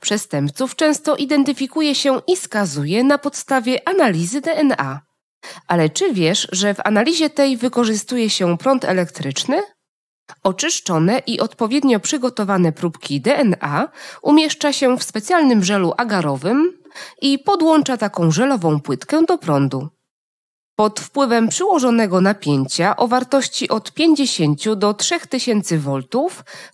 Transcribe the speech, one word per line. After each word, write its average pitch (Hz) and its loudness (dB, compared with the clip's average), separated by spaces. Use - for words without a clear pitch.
przestępców 208 -4
często 302 2
identyfikuje 277 0
się 262 0
i 359 2
skazuje 180 -2
na 285 4
podstawie 262 -2
analizy 240 0
D 320 -2
N 302 2
A. 139 -6
Ale 165 2
czy 349 0
wiesz, 180 0
że 196 0
w - -8
analizie 294 2
tej 277 0
wykorzystuje 226 -2
się 175 0
prąd 269 0
elektryczny? 180 -2
Oczyszczone 190 0
i - -4
odpowiednio 233 0
przygotowane 202 0
próbki 147 -6
D 190 0
N 226 2
A 147 -4
umieszcza 294 2
się 254 0
w - -8
specjalnym 254 2
żelu 185 0
agarowym 202 0
i 277 2
podłącza 311 2
taką 185 0
żelową 170 2
płytkę 143 -2
do 339 2
prądu. 139 -2
Pod 214 0
wpływem 233 0
przyłożonego 233 2
napięcia 170 0
o 240 0
wartości 254 0
od - -4
pięćdziesięciu 220 2
do 208 2
trzech 226 -4
tysięcy 214 -2
voltów 143 -4